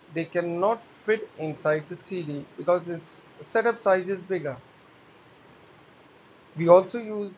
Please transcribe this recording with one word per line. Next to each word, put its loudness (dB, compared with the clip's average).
they -4
cannot -2
fit -4
inside -2
the -10
C -8
D -8
because 0
its -10
setup 0
size 2
is -4
bigger. -6
We 0
also 8
use -8